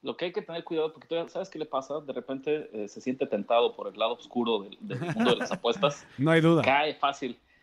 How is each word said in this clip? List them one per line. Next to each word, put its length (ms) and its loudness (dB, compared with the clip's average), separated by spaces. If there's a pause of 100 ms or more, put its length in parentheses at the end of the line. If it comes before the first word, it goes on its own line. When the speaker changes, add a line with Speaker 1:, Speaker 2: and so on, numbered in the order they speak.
Speaker 1:
Lo 120 -6
que 100 -6
hay 60 -6
que 100 -6
tener 220 -10
cuidado, 300 -2
porque 140 -20
tú 80 -4
ya 120 -4
sabes 220 -8
qué 100 -14
le 60 -4
pasa, 340 -4
de 140 -10
repente, 580 -4
eh, 160 -6
se 140 -16
siente 240 -2
tentado 500 2
por 120 -8
el 100 -12
lado 160 0
oscuro 460 -2
del, 200 -12
del 200 -8
mundo 320 2
de 60 4
las 140 -4
apuestas. 600 0
Speaker 2:
<laughs> 60 -16
No 140 2
hay 80 8
duda. 220 6
Speaker 1:
Cae 320 4
fácil, 440 -2 (260)